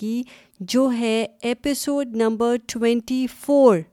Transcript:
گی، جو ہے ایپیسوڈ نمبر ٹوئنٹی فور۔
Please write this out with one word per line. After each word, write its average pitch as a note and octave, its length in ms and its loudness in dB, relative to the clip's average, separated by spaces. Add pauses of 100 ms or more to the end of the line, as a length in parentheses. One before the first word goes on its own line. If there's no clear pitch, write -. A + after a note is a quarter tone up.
گی، A3+ 200 -4 (380)
جو B3 380 0
ہے A3+ 280 -2 (160)
ایپیسوڈ C4+ 720 -4
نمبر A3+ 400 0 (100)
ٹوئنٹی A#3+ 600 -2 (140)
فور۔ C4+ 380 6 (140)